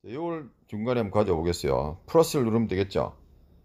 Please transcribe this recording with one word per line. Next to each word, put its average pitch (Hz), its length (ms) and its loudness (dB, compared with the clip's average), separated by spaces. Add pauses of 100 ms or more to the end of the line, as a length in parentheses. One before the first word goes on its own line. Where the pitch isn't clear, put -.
자, 98 100 -14
요걸 160 360 -8 (180)
중간에 117 320 -2
한번 104 200 0
가져오겠어요. 80 880 0
플러스를 160 380 4
누르면 113 220 0
되겠죠? 92 480 -2 (500)